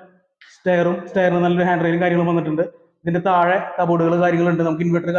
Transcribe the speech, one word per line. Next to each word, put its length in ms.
സ്റ്റെയറും, 400
സ്റ്റെയറിന് 360
നല്ലൊരു 220
ഹാൻഡ് 180
റെയിലും 180
കാര്യങ്ങളും 280
വന്നിട്ടുണ്ട്. 320
ഇതിന്റെ 240
താഴെ 300
കബോർഡുകൾ 460
കാര്യങ്ങളുണ്ട്. 440
നമുക്ക് 200
ഇൻവെർട്ടർ 320